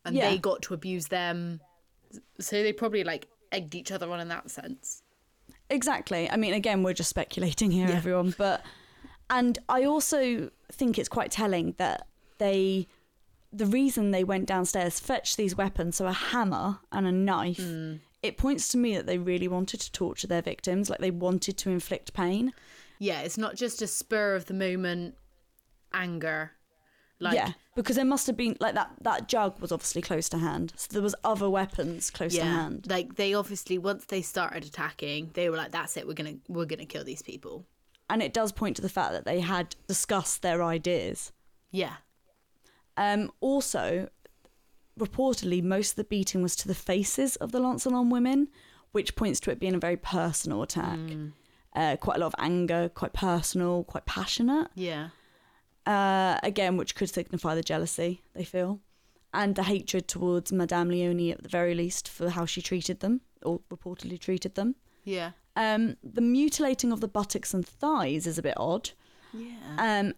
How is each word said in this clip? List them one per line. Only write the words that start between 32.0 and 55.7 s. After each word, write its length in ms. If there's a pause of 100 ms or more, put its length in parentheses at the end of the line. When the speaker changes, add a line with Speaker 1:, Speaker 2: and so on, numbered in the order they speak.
Speaker 2:
close 220
to 40
Speaker 1:
yeah, 80
Speaker 2:
hand. 420
Speaker 1:
like, 280
they 180
obviously, 460
once 260
they 160
started 440
attacking, 680
they 160
were 80
like, 140
"That's 260
it, 100
we're 60
gonna, 220 (120)
we're 180
gonna 200
kill 180
these 200
people." 420 (420)
Speaker 2:
And 140
it 120
does 180
point 240
to 80
the 60
fact 240
that 120
they 140
had 360 (120)
discussed 560
their 200
ideas. 680 (400)
Speaker 1:
Yeah. 240 (1000)
Speaker 2:
Um, 340 (100)
also, 680 (880)
reportedly, 640
most 280
of 40
the 80
beating 400
was 140
to 100
the 80
faces 600
of 140
the 80
Lance 260
Alarm 260
women, 360 (440)
which 240
points 260
to 100
it 80
being 160
a 40
very 180
personal 640
attack. 380
Speaker 1:
Mm. 340 (420)
Speaker 2:
Uh, 220
quite 200
a 20
lot 80
of 100
anger, 560
quite 200
personal, 720
quite 200
passionate. 720
Speaker 1:
Yeah. 340 (760)